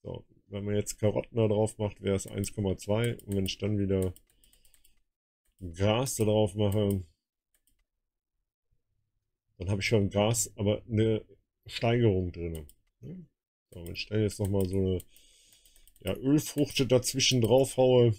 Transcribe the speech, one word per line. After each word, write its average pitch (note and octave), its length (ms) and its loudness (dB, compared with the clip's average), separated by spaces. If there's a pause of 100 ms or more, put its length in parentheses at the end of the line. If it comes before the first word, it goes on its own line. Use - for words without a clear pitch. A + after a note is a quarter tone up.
So, F2 240 -12 (220)
wenn G2+ 180 -10
man G#2 100 -2
jetzt - 220 -4
Karotten - 400 -2
da A2 100 2
drauf G#2+ 300 0
macht, G#2 240 -6
wäre G2 140 0
es F#2+ 100 -4
eins - 260 -6
Komma F#2+ 260 -2
zwei. A2+ 400 -2
Und G2+ 180 -6
wenn F#2+ 100 0
ich - 140 -6
dann G#2 180 -2
wieder F#2+ 380 0 (1500)
Gras G2+ 540 0
da A2 80 0
drauf G#2+ 320 2
mache, G2+ 480 2 (2500)
dann F2+ 100 -6
habe G2+ 120 -2
ich - 100 -2
beim G2+ 180 2
Gras G#2+ 460 0
aber G#2 340 -2
eine A2 340 0 (440)
Steigerung A2 640 0
drin. E2 340 -10 (360)
So, C#3+ 840 -20
wenn F2+ 80 -10
ich - 140 -10
dann G#2+ 140 0
jetzt G#2 180 -2
nochmal G2 280 0
so F#2+ 100 -2
eine, F#2 240 0 (1000)
ja, F#2+ 160 -6
Ölfrucht C#3 760 0
dazwischen B2+ 500 2
drauf B2 360 2
haue. B2+ 420 6